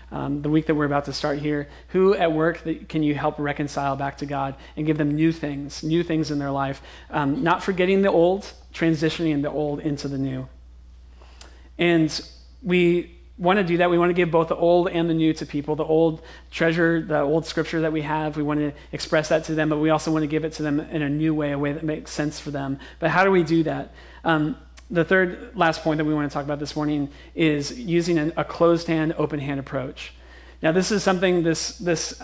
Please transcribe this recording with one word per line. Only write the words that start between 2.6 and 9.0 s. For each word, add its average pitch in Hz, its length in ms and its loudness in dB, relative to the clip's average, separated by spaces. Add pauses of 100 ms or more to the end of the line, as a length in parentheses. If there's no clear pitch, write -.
that - 260 -6
can 156 140 -2
you 147 100 2
help 151 240 -2
reconcile 143 580 -4
back 139 240 -6
to 147 60 -6
God 139 300 -4 (220)
and 156 80 -4
give 151 120 2
them 147 160 0
new 160 180 4
things, 143 520 -8
new 165 200 0
things 160 280 -2
in 147 80 -2
their 139 120 -2
life? 139 300 -4 (280)
Um, 151 340 -2
not 175 180 2
forgetting 190 400 2
the 196 100 4
old, 180 400 2 (220)
transitioning 160 680 0